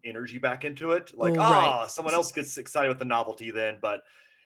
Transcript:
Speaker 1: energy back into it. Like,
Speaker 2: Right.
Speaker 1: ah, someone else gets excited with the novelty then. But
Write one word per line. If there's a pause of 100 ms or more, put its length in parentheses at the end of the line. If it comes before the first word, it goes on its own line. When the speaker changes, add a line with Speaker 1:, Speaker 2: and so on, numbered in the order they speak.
Speaker 1:
energy
back
into
it.
Like,
Speaker 2:
Right.
Speaker 1:
ah,
someone
else
gets
excited
with
the
novelty
then.
But (440)